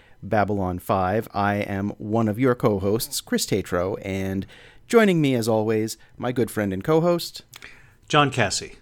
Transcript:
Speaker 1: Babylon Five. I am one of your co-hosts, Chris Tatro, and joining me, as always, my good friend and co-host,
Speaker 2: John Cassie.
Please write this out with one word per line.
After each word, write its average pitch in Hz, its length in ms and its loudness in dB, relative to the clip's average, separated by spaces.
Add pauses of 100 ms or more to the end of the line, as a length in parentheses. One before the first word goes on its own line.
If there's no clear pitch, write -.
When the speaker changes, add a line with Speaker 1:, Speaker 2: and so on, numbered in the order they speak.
(240)
Speaker 1:
Babylon 98 560 0
Five. 98 560 0
I 101 220 0
am 101 320 -4 (100)
one 110 280 0
of 104 120 -2
your 127 160 2
co-hosts, 104 680 0
Chris - 240 -4
Tatro, 92 580 -2
and 190 440 -4 (400)
joining 202 340 4
me, 139 140 4
as 113 120 0
always, 110 500 0 (200)
my 113 140 -4
good 120 180 0
friend 104 240 -2
and 95 100 -6
co-host, 170 600 0 (680)
Speaker 2:
John 147 220 4
Cassie. 95 500 -2